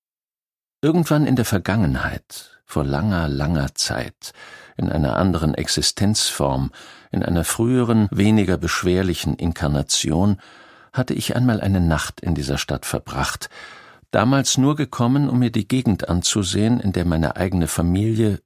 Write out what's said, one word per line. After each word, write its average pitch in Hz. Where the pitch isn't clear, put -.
Irgendwann 151
in 123
der 120
Vergangenheit, -
vor 76
langer, 82
langer 71
Zeit, -
in 90
einer 73
anderen 82
Existenzform, 73
in 92
einer 85
früheren, 117
weniger 98
beschwerlichen 87
Inkarnation, 80
hatte -
ich -
einmal 123
eine 95
Nacht 80
in 85
dieser 69
Stadt -
verbracht, -
damals 123
nur 139
gekommen, 135
um 127
mir 120
die 110
Gegend 123
anzusehen, 101
in 98
der 87
meine 80
eigene 90
Familie 104